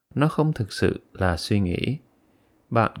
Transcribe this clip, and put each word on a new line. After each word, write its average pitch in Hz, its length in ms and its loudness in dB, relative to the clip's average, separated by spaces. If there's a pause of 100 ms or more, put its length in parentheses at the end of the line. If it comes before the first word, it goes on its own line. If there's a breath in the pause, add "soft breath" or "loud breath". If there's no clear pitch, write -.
(160)
Nó 139 120 2
không 156 260 0
thực 107 180 -4
sự - 300 0 (120)
là 90 240 0
suy 104 220 0
nghĩ. 98 380 0 (720 soft breath)
Bạn 113 320 2